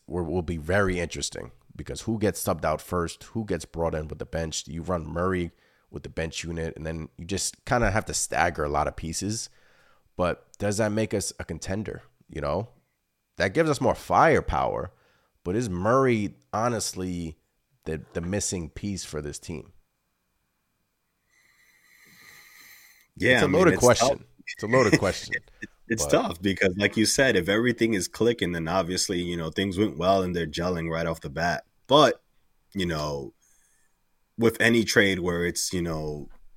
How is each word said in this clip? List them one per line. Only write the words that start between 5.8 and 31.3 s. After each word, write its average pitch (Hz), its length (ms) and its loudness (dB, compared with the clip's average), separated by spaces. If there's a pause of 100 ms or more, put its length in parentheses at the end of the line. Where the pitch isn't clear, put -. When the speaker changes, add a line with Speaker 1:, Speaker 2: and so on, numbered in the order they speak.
Speaker 1:
with - 140 -12
the - 60 -12
bench 82 360 -6
unit, 82 320 -6
and 76 80 -10
then 80 320 -8
you 87 80 -12
just - 400 -6
kinda 117 260 2
have 104 140 0
to - 80 -8
stagger 80 500 0
a 73 60 -2
lot 73 180 0
of 69 80 -6
pieces. 95 540 -6 (680)
But 87 300 -2 (120)
does 101 200 -2
that 107 140 2
make 110 220 0
us 101 240 -2
a - 60 -8
contender? 92 600 -8 (260)
You 73 100 -10
know, 76 300 -2 (640)
that 95 180 0
gives 160 160 4
us 135 120 2
more 110 140 4
firepower, 82 960 2 (520)
but 90 120 -2
is 120 140 -2
Murray 107 640 2 (180)
honestly 92 840 -4 (460)
the, 80 180 -6 (120)
the 87 80 -4
missing 90 480 -4
piece 101 340 -8
for 78 180 -8
this 73 160 -8
team? - 360 -12 (3500)
Speaker 2:
Yeah, 123 160 4
Speaker 1:
It's 120 80 6
a 95 40 6
Speaker 2:
I - 20 4
mean, 143 100 4
Speaker 1:
loaded 175 160 8
Speaker 2:
it's 95 100 2
Speaker 1:
question. 120 240 8
Speaker 2:
tough. - 200 -2 (200)
Speaker 1:
It's - 160 -12
a 107 40 -4
loaded 117 320 6
question. - 400 -2
Speaker 2:
<laughs> - 40 -20 (460)
It's 110 160 -2
Speaker 1:
But 73 60 0
Speaker 2:
tough 165 300 0
because, 95 360 2
like 101 180 2
you 110 100 4
said, 127 300 4
if 87 140 2
everything 113 460 2
is 92 120 -2
clicking, 110 460 0
then 82 160 -4
obviously, 90 520 -2
you 87 140 -4
know, 82 140 -4
things 95 280 -2
went 95 200 0
well 95 260 4
and 90 100 -2
they're 85 140 -2
gelling 82 420 -4
right 82 160 -2
off 82 140 -4
the - 100 -10
bat. 82 360 -4 (220)